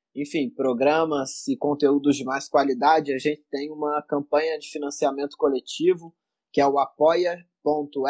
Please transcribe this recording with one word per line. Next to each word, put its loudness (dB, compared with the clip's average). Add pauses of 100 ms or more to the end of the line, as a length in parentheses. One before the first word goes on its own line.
(120)
enfim, -4
programas 0
e -2
conteúdos 2
de -8
mais -6
qualidade, 2
a -4
gente -4
tem -8
uma -4
campanha -2
de -14
financiamento -4
coletivo, 0 (340)
que 2
é 6
o 2
apoia 2 (160)
ponto -2